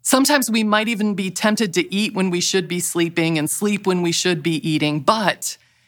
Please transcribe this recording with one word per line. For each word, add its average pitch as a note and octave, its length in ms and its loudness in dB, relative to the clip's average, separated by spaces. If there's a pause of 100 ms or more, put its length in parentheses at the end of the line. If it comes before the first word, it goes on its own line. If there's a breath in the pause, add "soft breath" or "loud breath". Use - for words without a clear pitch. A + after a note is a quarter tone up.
Sometimes C4+ 480 2
we A3 140 0
might G#3+ 240 2
even G#3+ 260 0
be F#3+ 160 -4
tempted G#3+ 440 0
to F3+ 200 -2
eat G#3 220 -2
when F#3+ 160 0
we F3 100 0
should F#3 260 0
be F3 120 -4
sleeping E3+ 580 0
and D3+ 100 0
sleep G#3 380 -2
when F3+ 160 2
we E3+ 100 0
should E3+ 300 0
be D#3+ 260 -2
eating. D3+ 340 0
But G3+ 560 0 (300 soft breath)